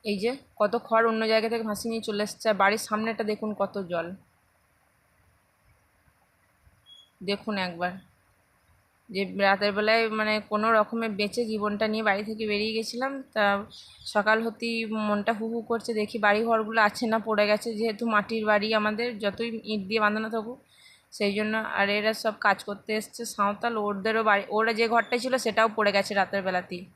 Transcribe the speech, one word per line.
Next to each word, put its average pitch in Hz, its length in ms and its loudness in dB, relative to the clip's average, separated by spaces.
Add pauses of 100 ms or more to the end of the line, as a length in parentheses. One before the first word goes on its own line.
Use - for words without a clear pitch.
এই 208 140 -2
যে 233 180 -2 (200)
কত 208 200 2
খড় 226 320 2
অন্য 220 200 0
জায়গা 220 200 4
থেকে 226 140 -2
ভাসিয়ে 220 280 -4
নিয়ে 226 120 -4
চলে 208 200 -2
এসছে। - 260 -4
আর 214 60 4
বাড়ির 196 240 4
সামনেটা 220 460 -4
দেখুন 214 300 -4
কত 196 240 -4
জল, 175 360 -4 (3000)
দেখুন 202 340 -4
একবার। 180 340 -4 (1160)
যে 185 280 -4
রাতের 196 340 2
বেলায় 220 360 2
মানে 214 400 0
কোনো 214 240 2
রকমে 226 360 2
বেঁচে 208 360 -2
জীবনটা 214 440 -2
নিয়ে 214 140 -2
বাড়ি 208 220 0
থেকে 220 220 -6
বেরিয়ে 208 260 0
গেছিলাম। 247 500 -4
তা 202 420 0 (400)
সকাল 214 380 2
হতেই 226 420 -4
মনটা 214 480 0
হু 226 160 -4
হু 233 120 -4
করছে, 226 340 -4
দেখি 214 240 -2
বাড়ি 208 260 4
ঘরগুলো 226 360 2
আছে 208 260 4
না 220 120 2
পড়ে 214 280 2
গেছে, 214 280 0
যেহেতু 220 320 -2
মাটির 214 400 0
বাড়ি 214 280 4
আমাদের, 214 440 0
যতই 220 460 -2
ইট 214 240 -4
দিয়ে 220 120 0
বাঁধানো 214 300 0
থাকুক। 226 340 -6 (480)
সেই 202 220 0
জন্য, 214 200 0 (200)
আর 202 140 2
এরা 208 260 2
সব 214 240 -2
কাজ 196 260 2
করতে 202 280 -10
এসছে 214 340 -6
সাঁওতাল, 208 520 -2
ওদেরও 208 460 0
বাড়ি, 202 260 2
ওরা 220 220 2
যে 226 160 2
ঘরটায় 233 320 2
ছিল 247 180 0
সেটাও 226 360 2
পড়ে 208 180 2
গেছে 196 220 0
রাতের 196 280 0
বেলাতেই। 180 400 -4 (140)